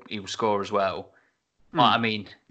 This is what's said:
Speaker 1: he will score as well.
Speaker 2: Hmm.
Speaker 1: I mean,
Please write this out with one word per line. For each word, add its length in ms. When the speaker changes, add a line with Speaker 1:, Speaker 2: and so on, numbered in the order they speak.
Speaker 1:
he 140
will 60
score 340
as 100
well. 420
Speaker 2:
Hmm. 80
Speaker 1:
I 160
mean, 320